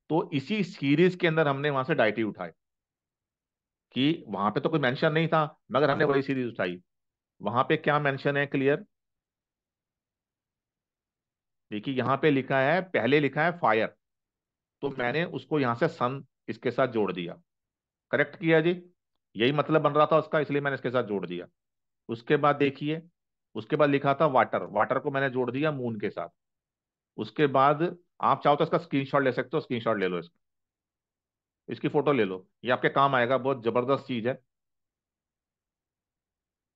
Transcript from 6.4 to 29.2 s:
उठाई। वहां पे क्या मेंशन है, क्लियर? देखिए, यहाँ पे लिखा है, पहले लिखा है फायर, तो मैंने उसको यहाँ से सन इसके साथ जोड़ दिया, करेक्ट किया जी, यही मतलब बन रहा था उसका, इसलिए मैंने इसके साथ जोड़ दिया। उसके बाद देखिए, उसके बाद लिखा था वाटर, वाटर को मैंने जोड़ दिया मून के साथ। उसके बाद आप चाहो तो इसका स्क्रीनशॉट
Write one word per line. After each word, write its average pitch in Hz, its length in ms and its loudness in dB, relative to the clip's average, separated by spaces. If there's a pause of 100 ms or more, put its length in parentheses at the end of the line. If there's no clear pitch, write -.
उठाई। 92 300 -6 (600)
वहां 113 240 0
पे 156 140 0
क्या 151 220 0
मेंशन 143 360 -2
है, 143 100 0
क्लियर? 143 380 0 (2750)
देखिए, 107 240 -8
यहाँ 127 220 0
पे 156 140 2
लिखा 135 300 0
है, 151 220 2
पहले 135 380 2
लिखा 147 240 0
है 175 140 -2
फायर, 110 280 2 (960)
तो 139 160 -2
मैंने 127 280 -2
उसको 147 340 -4
यहाँ 123 160 0
से 160 120 2
सन 131 360 -4 (240)
इसके 123 220 -4
साथ 131 180 0
जोड़ 107 240 0
दिया, 87 220 -8 (760)
करेक्ट 143 260 0
किया 160 240 4
जी, 165 100 2 (640)
यही 117 180 2
मतलब 151 300 2
बन 147 100 2
रहा 151 140 4
था 160 120 4
उसका, 156 220 0
इसलिए 143 200 -2
मैंने 139 140 -2
इसके 127 160 -4
साथ 123 140 0
जोड़ 101 220 -4
दिया। 87 200 -8 (640)
उसके 117 300 -2
बाद 143 180 4
देखिए, 147 460 -2 (520)
उसके 110 220 -6
बाद 147 140 4
लिखा 139 240 2
था 160 140 2
वाटर, 113 380 2
वाटर 107 320 0
को 139 120 -4
मैंने 135 200 -2
जोड़ 123 200 -2
दिया 147 220 -2
मून 120 280 -6
के 104 100 -4
साथ। 85 180 -10 (880)
उसके 117 300 0
बाद 139 340 4 (400)
आप 135 220 2
चाहो 147 120 4
तो 165 80 2
इसका 170 140 0
स्क्रीनशॉट 139 460 -2